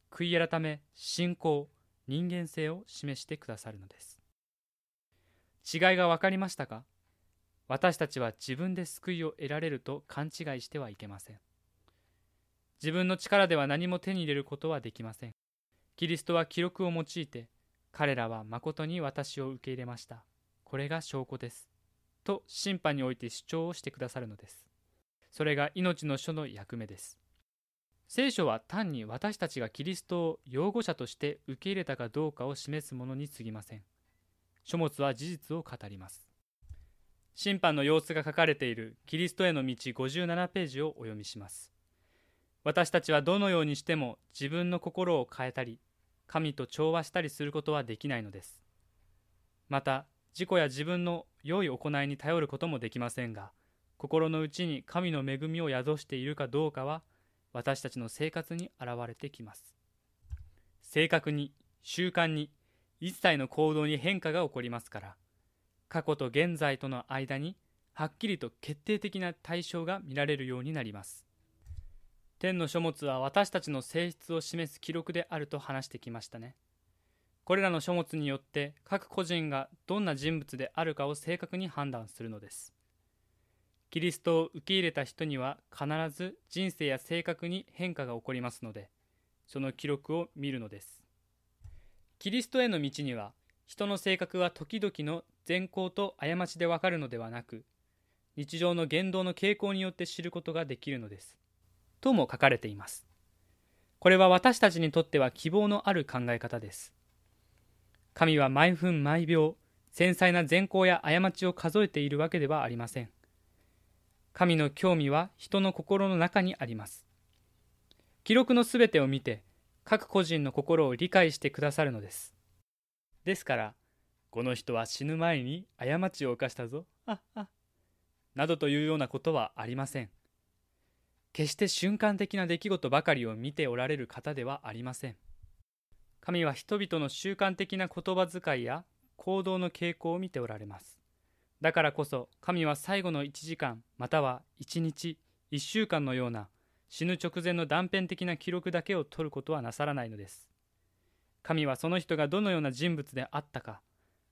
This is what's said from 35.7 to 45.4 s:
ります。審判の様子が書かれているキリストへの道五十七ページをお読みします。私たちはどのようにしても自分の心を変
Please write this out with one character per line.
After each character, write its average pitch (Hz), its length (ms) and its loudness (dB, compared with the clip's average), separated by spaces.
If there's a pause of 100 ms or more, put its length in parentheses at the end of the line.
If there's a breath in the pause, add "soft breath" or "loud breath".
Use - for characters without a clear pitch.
り 98 100 -12
ま 92 120 -16
す。 - 200 -20 (1040 soft breath)
審 196 240 -2
判 165 180 4
の 143 80 2
様 156 160 6
子 156 140 -6
が 156 100 0
書 156 100 -4
か 165 120 6
れ 151 100 4
て 139 120 -2
い 117 80 -2
る 110 220 -10 (100)
キ 156 100 -6
リ 175 100 0
ス - 60 -6
ト 185 140 2
へ 170 60 4
の 135 120 0
道 131 100 -2 (180)
五 131 160 -2
十 170 180 -2
七 175 220 -2
ペ 185 160 -2
ー - 20 -6
ジ 135 140 -6
を 156 80 0
お - 80 -8
読 110 180 -10
み 104 100 -12
し - 140 -12
ま 98 100 -16
す。 - 220 -18 (920)
私 165 280 2
た 170 100 4
ち - 100 0
は 147 120 6
ど 180 160 4
の 202 100 4
よ 170 120 4
う 151 40 2
に 147 100 0
し 139 60 -8
て 165 140 0
も 135 240 -4 (200)
自 139 80 -4
分 175 220 -2
の 175 100 0
心 175 400 0
を 123 80 -2
変 127 200 -6